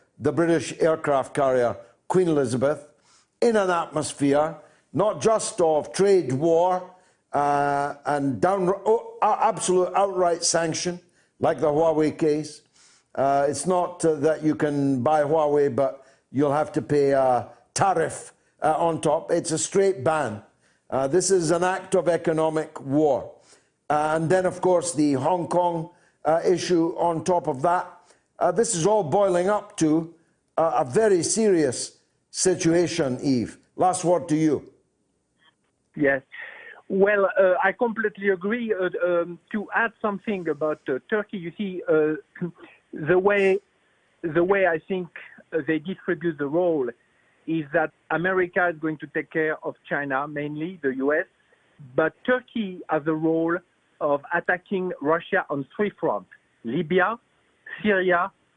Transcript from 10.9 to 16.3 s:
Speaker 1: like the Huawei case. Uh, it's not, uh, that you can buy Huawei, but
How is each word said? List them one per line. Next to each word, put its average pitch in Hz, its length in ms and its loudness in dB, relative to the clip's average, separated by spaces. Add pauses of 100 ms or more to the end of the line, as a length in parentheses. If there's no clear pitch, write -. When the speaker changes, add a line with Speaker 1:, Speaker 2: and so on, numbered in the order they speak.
Speaker 1:
like 143 200 0
the 156 80 2
Huawei 151 500 2
case. 151 440 -2 (520)
Uh, 139 360 2
it's - 180 -4
not, 180 380 0
uh, 160 100 4
that 151 280 0
you 151 120 2
can 139 480 0
buy 151 180 2
Huawei, 147 540 2
but 135 300 -2 (260)